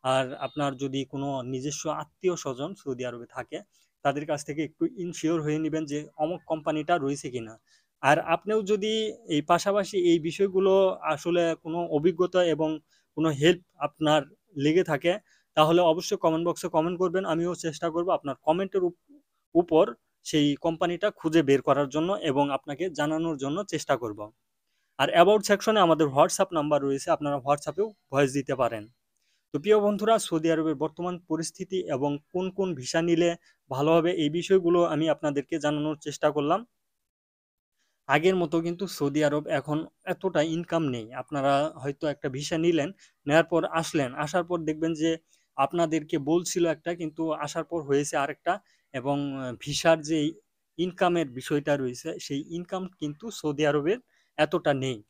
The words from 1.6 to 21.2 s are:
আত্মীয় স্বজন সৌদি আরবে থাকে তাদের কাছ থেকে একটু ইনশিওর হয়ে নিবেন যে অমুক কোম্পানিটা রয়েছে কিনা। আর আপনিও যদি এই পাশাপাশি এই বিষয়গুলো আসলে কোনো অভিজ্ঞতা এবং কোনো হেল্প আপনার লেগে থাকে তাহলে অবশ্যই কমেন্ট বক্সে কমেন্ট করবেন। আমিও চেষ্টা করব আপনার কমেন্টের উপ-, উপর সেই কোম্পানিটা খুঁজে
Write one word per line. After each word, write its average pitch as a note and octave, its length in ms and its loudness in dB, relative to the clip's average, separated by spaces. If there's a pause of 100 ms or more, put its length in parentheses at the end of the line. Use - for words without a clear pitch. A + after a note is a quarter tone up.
আত্মীয় D3+ 460 -4
স্বজন C#3 380 -8
সৌদি B2+ 300 -8
আরবে A#2+ 220 -8
থাকে C3 320 -12 (460)
তাদের C#3+ 220 0
কাছ D3 180 -4
থেকে D3 200 -8
একটু D#3 200 -4 (120)
ইনশিওর E3+ 460 -2
হয়ে D3+ 160 -2
নিবেন D#3 280 -2
যে C#3+ 120 -6 (180)
অমুক D#3+ 300 -4
কোম্পানিটা D#3 500 -2
রয়েছে C#3+ 340 -4
কিনা। A2+ 240 -10 (480)
আর D3 180 6
আপনিও G3 420 0
যদি G#3 300 0 (360)
এই D3 140 0
পাশাপাশি G3 560 2
এই F3 200 4
বিষয়গুলো F#3+ 540 0 (300)
আসলে E3 400 0 (140)
কোনো E3 300 -8
অভিজ্ঞতা E3+ 580 2
এবং D#3 240 0 (480)
কোনো D#3+ 140 2
হেল্প D#3+ 320 4 (160)
আপনার D3+ 420 2 (360)
লেগে D#3 280 4
থাকে D#3+ 280 0 (440)
তাহলে D#3+ 260 6
অবশ্যই E3+ 400 2
কমেন্ট E3 240 2
বক্সে F3 220 -4
কমেন্ট E3+ 300 0
করবেন। F#3 280 0
আমিও E3+ 280 -2
চেষ্টা D#3+ 360 -6
করব F3 200 -2
আপনার C#3+ 320 -2
কমেন্টের F#3+ 400 0
উপ-, F3 180 -4 (540)
উপর E3+ 300 6 (420)
সেই D3 200 2 (100)
কোম্পানিটা F3 540 -2
খুঁজে D#3+ 320 2